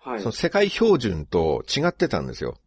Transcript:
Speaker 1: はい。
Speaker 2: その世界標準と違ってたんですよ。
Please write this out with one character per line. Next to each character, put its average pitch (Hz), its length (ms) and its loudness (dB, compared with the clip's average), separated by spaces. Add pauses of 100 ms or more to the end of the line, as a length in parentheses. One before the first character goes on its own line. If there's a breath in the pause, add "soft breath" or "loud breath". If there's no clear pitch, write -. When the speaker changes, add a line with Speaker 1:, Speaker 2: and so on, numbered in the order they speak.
Speaker 1:
は - 160 -8
い。 214 40 -6
Speaker 2:
そ - 60 -4
の 113 60 -2
世 - 180 -2
界 202 200 2
標 214 280 4
準 90 260 -2
と 80 400 0 (120)
違 156 120 2
っ 175 40 0
て - 160 0
た 87 120 -2
ん 67 60 -6
で 62 80 -8
す - 80 -10
よ。 - 140 -6 (100)